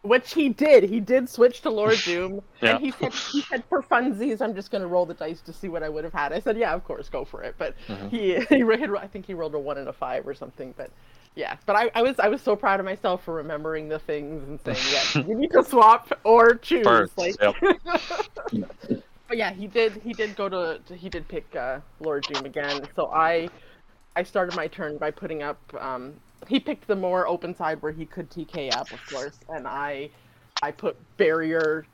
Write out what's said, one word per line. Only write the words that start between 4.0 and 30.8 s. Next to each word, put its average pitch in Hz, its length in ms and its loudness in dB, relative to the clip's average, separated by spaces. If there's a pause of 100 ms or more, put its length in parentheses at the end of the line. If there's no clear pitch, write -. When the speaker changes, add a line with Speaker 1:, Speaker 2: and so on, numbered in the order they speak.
Speaker 1:
I'm 226 140 -2
just 190 160 -10
gonna 190 160 -4
roll 180 180 2
the 165 100 -10
dice 160 260 -8
to - 100 -20
see 196 160 -12
what 165 160 -6
I 156 60 -6
would 151 160 -6
have 160 80 -10
had." 143 180 -2
I 170 80 -4
said, 214 180 -2
"Yeah, 214 160 0
of 180 120 -6
course, 139 240 -10
go 135 160 -6
for - 180 -14
it." - 140 -10
But - 180 -6 (140)
Speaker 2:
Mm-hmm. 196 180 -8
Speaker 1:
he, 208 320 0
<laughs> 240 100 -4
he 269 140 6
ra-, 220 140 4
had, 262 180 -4
I 202 120 -8
think 196 180 -14
he 196 80 -12
rolled 160 220 -6
a 151 40 -2
one 139 180 -6
and 135 120 -8
a 123 40 -12
five 127 320 -6
or 139 80 -8
something. 131 440 -14
But 131 140 -14 (440)
yeah, - 300 -8
but 202 100 2
I, 226 180 4
I 233 100 2
was, 262 160 0
I 202 100 4
was 262 120 -2
so 214 140 2
proud 196 240 0
of 190 60 -4
myself 185 400 -4
for 165 80 -6
remembering 156 560 -6
the 156 100 -4
things 147 480 -8
and 147 140 -12
saying, 139 160 -4
Speaker 2:
<laughs> 135 140 -2
Speaker 1:
"Yes, 143 360 0
you 214 80 0
need 285 160 0
to 269 120 8
swap 233 600 6
or 233 320 10
choose." 240 300 0
Speaker 2:
First, 113 320 6
Speaker 1:
Like, 180 240 -2
Speaker 2:
yep. 104 140 6 (280)
Speaker 1:
<laughs> - 0 - (1400)
but 240 100 -4
yeah, 208 140 -2
he 196 160 -12
did. 220 260 2 (100)
He 233 100 -8
did 208 240 -4
go 202 100 -2
to, 180 400 -4
to, 180 80 -16
he 175 140 -14
did 165 180 -10
pick, - 280 -10
uh, 131 240 -6 (200)
Lord 147 320 -4
Doom 135 140 -6
again. 143 500 -6
So 165 160 -2
I, 165 380 2 (680)
I 180 80 -2
started 180 320 -2
my 160 120 -4
turn 151 320 -8
by 151 120 -2
putting 156 320 -10
up. 147 160 -8 (180)
Um, 131 360 -8 (340)
he 269 120 0
picked 269 260 -6
the 214 100 0
more 185 320 0
open 175 280 -4
side 160 260 -4
where 151 100 -4
he 156 140 -10
could 170 240 -14
T 170 160 -10
K 143 240 -8
up, 120 220 -6
of 110 80 -16 (120)
course, 139 280 -10 (100)
and 147 180 -10
I, 143 440 -8 (500)
I 147 80 -4
put 165 260 -6 (220)